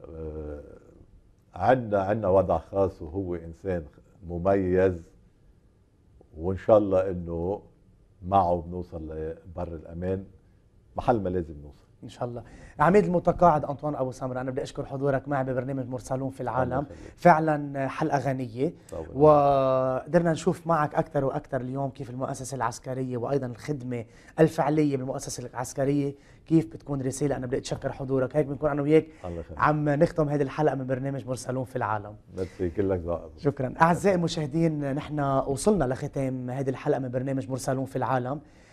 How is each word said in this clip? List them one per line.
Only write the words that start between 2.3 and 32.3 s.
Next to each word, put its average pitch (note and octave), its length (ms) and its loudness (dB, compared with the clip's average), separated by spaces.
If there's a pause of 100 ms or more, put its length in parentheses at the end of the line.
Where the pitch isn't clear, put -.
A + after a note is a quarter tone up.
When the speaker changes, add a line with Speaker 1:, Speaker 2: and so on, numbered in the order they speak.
Speaker 1:
خاص، G2 440 -2
وهو F2 320 -6
إنسان E2 500 -6 (420)
مميز، F2+ 760 2 (1400)
وإن F#2 180 -2
شاء G#2+ 220 8
الله F#2+ 320 2
إنه F2 520 -4 (680)
معه F2 380 2
بنوصل E2+ 360 -10 (100)
لبر E2 560 -8
الأمان F2 560 -6 (720)
محل A#2 240 2
ما F#2 80 -2
لازم E2+ 340 -4
نوصل. - 200 -20 (220)
Speaker 2:
إن A#2+ 40 -14
شاء - 160 -10
الله. A#2+ 180 -10 (360)
عميد F3 260 6
المتقاعد E3+ 600 4
أنطوان D3 300 -4
أبو B2+ 160 -2
سمرة، B2+ 300 -6
أنا C3+ 100 -6
بدي C3+ 120 -4
أشكر - 220 -8
حضورك C3+ 440 -2
معي C3+ 160 0
ببرنامج C3 440 -4
مرسلون C3 420 -4
في C3 100 -12
العالم. B2 320 0
Speaker 1:
الله C#3 100 -2
يخليك. - 340 -12
Speaker 2:
فعلًا D3 720 4
حلقة C#3+ 300 0
غنية، B2+ 540 -2 (180)
Speaker 1:
طبعًا. E2 240 -8
Speaker 2:
وقدرنا C#3 1200 4
نشوف E3 340 -2
معك D3+ 280 2
أكثر D3 300 0
وأكثر C3+ 360 -2
اليوم C3+ 300 -4
كيف B2+ 200 -12
المؤسسة C3 440 -8
العسكرية B2+ 640 -4
وأيضًا B2+ 300 -2
الخدمة B2 580 -6 (360)
الفعلية D3+ 560 4
بالمؤسسة C3 500 -6
العسكرية C#3 680 -2 (320)
كيف D#3+ 200 4
بتكون C#3 360 -6
رسالة. C3+ 340 -2
أنا B2+ 100 -6
بدي B2 100 -2
أتشكر - 360 -4
حضورك، C3 440 0
هيك D3 100 4
بنكون C#3+ 240 -2
أنا C#3+ 120 0
وياك D#3 240 6 (180)
Speaker 1:
الله E2+ 160 -6
يخليك. E2 180 -12
Speaker 2:
عم D3+ 300 4
نختم D3 400 4
هذه D3 140 2
الحلقة C#3 320 2
من C3 120 -4
برنامج C3 400 -4
مرسلون B2+ 380 -4
في - 120 -10
العالم. G#2+ 380 -2 (220)